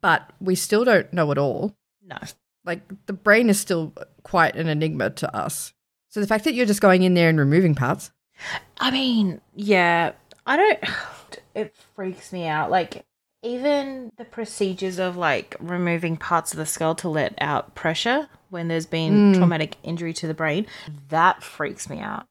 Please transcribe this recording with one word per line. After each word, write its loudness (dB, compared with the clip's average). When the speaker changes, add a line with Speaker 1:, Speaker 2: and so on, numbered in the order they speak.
Speaker 1:
but 0
we 0
still 0
don't 4
know 2
it 0
all. -2
Speaker 2:
No. -14
Speaker 1:
Like, -6
the -6
brain 6
is 4
still -4
quite 2
an -2
enigma 0
to -6
us. -6
So -8
the -2
fact 0
that 0
you're 2
just 0
going 6
in 4
there 6
and 4
removing 4
parts. -4
Speaker 2:
I 0
mean, 0
yeah, 2
I 0
don't, 2
<sighs> -20
it -6
freaks -10
me -6
out. -2
Like, -2
even -4
the -16
procedures -6
of, -2
like, -2
removing -2
parts -2
of -8
the -6
skull -2
to -8
let -2
out -4
pressure -2
when -6
there's -2
been 4
Speaker 1:
Mm. 6
Speaker 2:
traumatic 2
injury -8
to -8
the -4
brain, -2
that 2
freaks -10
me -10
out. -10